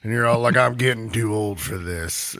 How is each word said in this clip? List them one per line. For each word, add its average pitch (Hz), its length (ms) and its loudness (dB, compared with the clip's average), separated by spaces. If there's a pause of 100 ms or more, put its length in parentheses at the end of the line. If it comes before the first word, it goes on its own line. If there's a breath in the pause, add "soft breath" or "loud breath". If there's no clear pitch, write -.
and 110 100 -6
you're 120 140 2
all 117 140 4
like, 120 160 2
I'm 123 200 4
getting 120 340 0
too 110 240 0
old 104 260 -2
for - 160 -6
this. 85 640 -6